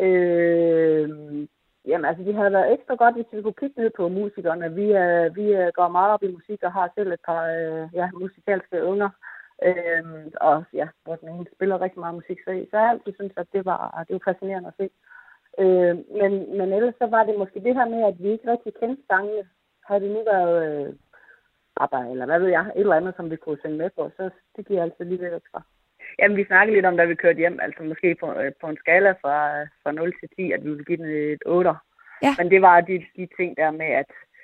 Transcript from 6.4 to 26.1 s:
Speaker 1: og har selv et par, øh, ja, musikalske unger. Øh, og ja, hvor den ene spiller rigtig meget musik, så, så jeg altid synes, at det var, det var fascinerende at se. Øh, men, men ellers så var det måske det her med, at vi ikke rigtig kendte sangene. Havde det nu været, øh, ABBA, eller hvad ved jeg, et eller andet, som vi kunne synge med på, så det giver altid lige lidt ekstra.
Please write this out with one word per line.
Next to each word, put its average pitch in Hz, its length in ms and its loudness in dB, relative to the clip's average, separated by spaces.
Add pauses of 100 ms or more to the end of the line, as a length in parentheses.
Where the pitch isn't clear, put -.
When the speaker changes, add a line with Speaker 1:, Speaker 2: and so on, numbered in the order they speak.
Speaker 1:
og 180 100 -4
har 180 220 -2
selv 196 180 -4
et 170 140 -6
par, 165 180 -2
øh, 160 500 -6
ja, 175 180 -2
musikalske 185 720 -4
unger. 196 260 0 (560)
Øh, 170 380 0 (360)
og 156 320 2
ja, 147 140 -4 (180)
hvor 165 120 -10
den 165 120 -16
ene 170 260 -12
spiller 190 260 -2
rigtig 185 200 -6
meget 170 140 -8
musik, 175 300 -12
så, 185 60 -8 (200)
så 214 80 -4
jeg 226 120 4
altid 226 240 -4
synes, 202 220 -12
at 175 160 -8
det 196 120 -2
var, 170 440 -6
det 190 60 -6
var 190 180 -2
fascinerende 185 360 -8
at 180 120 -16
se. 196 80 -6 (680)
Øh, 180 380 4 (240)
men, 202 120 2 (260)
men 190 140 -2
ellers 233 260 2
så 247 80 0
var 226 180 4
det 208 140 -2
måske 196 220 -6
det 240 140 0
her 247 140 0
med, 226 120 -4 (100)
at 180 120 -2
vi 196 100 -2
ikke 226 200 -4
rigtig 240 280 -4
kendte 262 300 -4
sangene. 202 340 -2 (400)
Havde 202 200 0
det 202 60 -4
nu 220 120 -4 (100)
været, 175 220 2 (120)
øh, 147 260 -6 (840)
ABBA, 139 240 -2 (120)
eller 127 140 -8
hvad 160 140 2
ved 190 80 2
jeg, 175 180 2
et - 140 -2
eller 196 160 4
andet, 180 200 0
som 165 140 -8
vi 160 60 -8
kunne 151 220 -8
synge 156 240 -8
med 185 140 -4
på, 165 200 -6
så 190 140 -8 (260)
det 214 100 -14
giver 190 160 0
altid 170 220 -6
lige 180 180 -6
lidt 175 120 -8
ekstra. - 280 -12 (560)